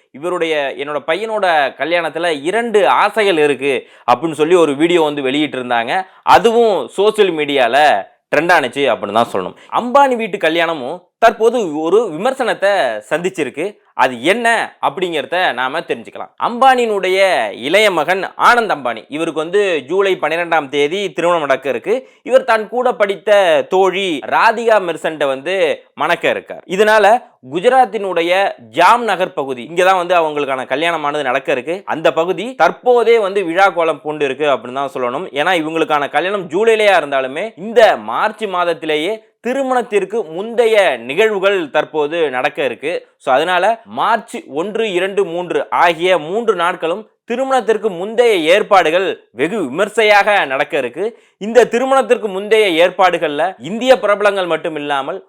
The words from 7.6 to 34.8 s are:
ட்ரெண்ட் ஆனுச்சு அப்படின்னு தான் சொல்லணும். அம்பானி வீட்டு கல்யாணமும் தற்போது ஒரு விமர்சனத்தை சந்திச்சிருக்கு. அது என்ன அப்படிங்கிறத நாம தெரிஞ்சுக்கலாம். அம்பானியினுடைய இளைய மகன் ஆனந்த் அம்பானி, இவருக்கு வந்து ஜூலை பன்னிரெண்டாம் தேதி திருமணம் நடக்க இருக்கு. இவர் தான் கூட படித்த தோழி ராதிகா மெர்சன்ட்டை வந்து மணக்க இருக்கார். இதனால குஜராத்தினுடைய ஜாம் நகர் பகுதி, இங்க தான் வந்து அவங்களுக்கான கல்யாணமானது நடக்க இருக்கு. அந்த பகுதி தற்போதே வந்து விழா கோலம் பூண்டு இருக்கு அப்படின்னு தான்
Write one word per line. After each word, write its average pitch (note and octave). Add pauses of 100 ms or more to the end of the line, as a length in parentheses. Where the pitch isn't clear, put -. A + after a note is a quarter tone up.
ட்ரெண்ட் E3
ஆனுச்சு C3+
அப்படின்னு G2+
தான் A#2
சொல்லணும். F#2 (160)
அம்பானி B3
வீட்டு G#3+
கல்யாணமும் E3 (160)
தற்போது A3
ஒரு F#3
விமர்சனத்தை F#3
சந்திச்சிருக்கு. E3 (160)
அது B2
என்ன A3+
அப்படிங்கிறத D#3
நாம C3
தெரிஞ்சுக்கலாம். C#3 (140)
அம்பானியினுடைய G3
இளைய F#3
மகன் F3
ஆனந்த் G#3
அம்பானி, B2
இவருக்கு D#3
வந்து F3
ஜூலை F#3+
பன்னிரெண்டாம் D#3+
தேதி D3+
திருமணம் E3+
நடக்க C#3
இருக்கு. F#3 (140)
இவர் B3+
தான் A3
கூட B3
படித்த G3
தோழி F#3
ராதிகா G#3+
மெர்சன்ட்டை D#3+
வந்து C#3+ (100)
மணக்க D#3+
இருக்கார். F#2
இதனால G#3+ (280)
குஜராத்தினுடைய F#3+
ஜாம் F3+
நகர் F3+
பகுதி, C3+
இங்க F3
தான் F#3+
வந்து F3
அவங்களுக்கான D3
கல்யாணமானது D3+
நடக்க C3+
இருக்கு. D3
அந்த D3+
பகுதி F#3
தற்போதே A#3
வந்து G3
விழா F#3
கோலம் D#3+
பூண்டு D3+
இருக்கு C3+
அப்படின்னு B2
தான் C3+